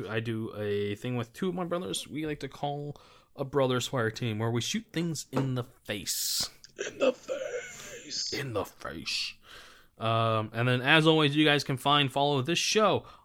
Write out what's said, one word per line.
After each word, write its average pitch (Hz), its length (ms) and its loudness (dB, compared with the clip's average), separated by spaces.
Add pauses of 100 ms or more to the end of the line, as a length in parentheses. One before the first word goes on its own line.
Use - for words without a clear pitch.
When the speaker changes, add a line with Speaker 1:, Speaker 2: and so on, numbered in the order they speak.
Speaker 1:
I 110 120 -4
do 113 360 -4
a 101 400 -2
thing 123 200 -6
with 117 180 -6
two 190 160 -4
of 175 60 -2
my 180 80 -4
brothers 175 440 -6
we 156 200 -6
like 147 140 -6
to 135 60 -6
call 147 480 -6 (400)
a 147 80 -4
Brothers 127 440 2
Fire 113 240 0
Team, 113 260 -2
where 113 140 0
we 120 100 0
shoot - 320 -2
things 165 380 -2
in 131 240 0
the 123 80 -2 (220)
face. - 680 -4 (360)
Speaker 2:
In - 120 -10
the 262 140 4
face. - 1200 -8
Speaker 1:
In 135 200 -6
the 95 120 -2
face. - 680 -8 (640)
Um, 113 560 0
and 120 140 0
then, 123 140 2
as 151 260 6
always, 151 280 6
you 156 100 6
guys 147 180 4
can 135 140 -2
find, 143 340 4
follow 143 320 2
this 165 160 0
show 196 460 4 (200)